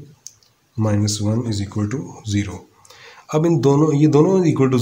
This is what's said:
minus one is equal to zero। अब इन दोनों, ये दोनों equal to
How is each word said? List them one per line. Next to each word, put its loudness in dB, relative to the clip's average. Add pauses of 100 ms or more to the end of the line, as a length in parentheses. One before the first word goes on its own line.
(800)
minus 0
one -4
is -6
equal -6
to -6 (360)
zero। -4 (800)
अब 0
इन 2
दोनों, 2
ये 4
दोनों 4
equal 2
to 2